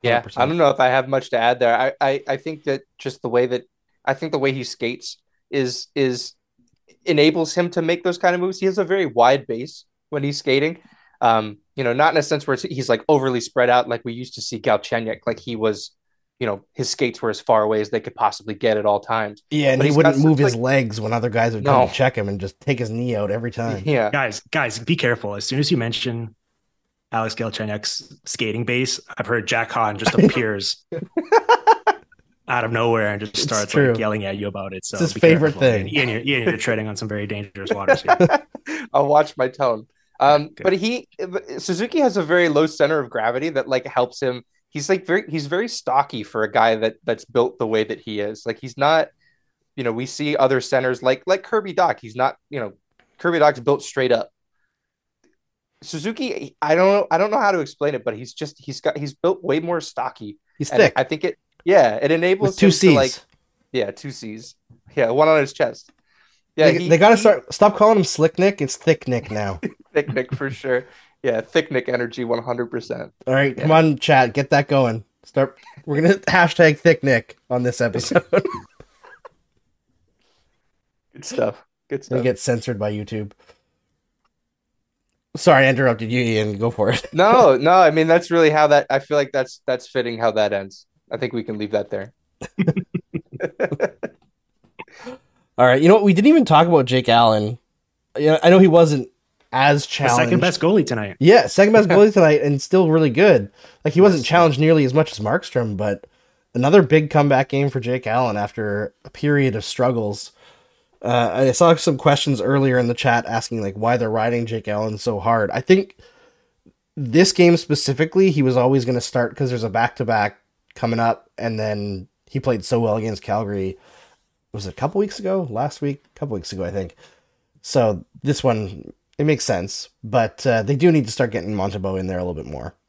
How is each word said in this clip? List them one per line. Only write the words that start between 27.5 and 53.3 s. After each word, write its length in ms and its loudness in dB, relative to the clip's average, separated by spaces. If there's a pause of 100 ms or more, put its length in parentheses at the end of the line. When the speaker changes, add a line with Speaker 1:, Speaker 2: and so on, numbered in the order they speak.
Speaker 3:
skating 400 -4
base, 340 -2 (200)
I've 80 -6
heard 200 -2
Jack 240 -2
Hahn 280 -2
just 160 -2
Speaker 2:
<laughs> 40 2
Speaker 3:
appears 680 0 (1600)
out 160 -2
of 80 -4
nowhere 360 0
and 120 -6
just 140 -12
Speaker 2:
It's 80 -2
Speaker 3:
starts, 300 -2
Speaker 2:
true. 180 4
Speaker 3:
like, 80 0
yelling 260 -2
at 140 -8
you 100 -6
about 240 -10
it. 140 -14
So 100 -12
Speaker 2:
It's 60 -4
his 100 -2
Speaker 3:
be 80 -6
Speaker 2:
favorite 320 4
Speaker 3:
careful. 80 -8
Speaker 2:
thing. 280 2
Speaker 3:
Ian, 200 0
Ian, 180 -6
you're, 120 0
Ian, 100 -2
you're 100 -2
treading 300 -4
on 80 -10
some 120 -8
very 180 -6
dangerous 440 -10
waters 320 0
here. 160 0
Speaker 1:
<laughs> 760 -4
I'll 120 2
watch 300 0
my 120 -2
tone. 380 -4 (320)
Um, 300 2
Speaker 3:
Good. 160 -18
Speaker 1:
but 100 2
he, 340 -6 (500)
Suzuki 420 -4
has 160 0
a 60 -2
very 260 2
low 180 2
center 320 0
of 120 -6
gravity 400 -2
that, 180 -4
like, 180 -2
helps 340 -4
him. 220 -4 (260)
He's, 200 -10
like, 180 -2
very, 220 -2
he's 180 -6
very 220 -4
stocky 540 -4
for 200 -6
a 100 -4
guy 240 2
that, 280 -4
that's 200 -4
built 340 -2
the 80 -4
way 180 0
that 160 -10
he 200 -10
is. 240 -10
Like, 160 -8
he's 160 -16
not, 320 2 (680)
you 60 -8
know, 100 -2
we 140 -6
see 300 -6
other 240 2
centers 420 -2
like, 240 0
like 160 -2
Kirby 320 -4
Dach. 260 0
He's 160 -20
not, 200 -2 (140)
you 100 -10
know, 120 -10 (460)
Kirby 200 -2